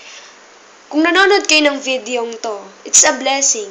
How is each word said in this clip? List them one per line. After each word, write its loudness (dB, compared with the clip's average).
Kung 0
nanonood 4
kayo 4
ng -4
videong -4
to, -8
it's 2
a 2
blessing. -2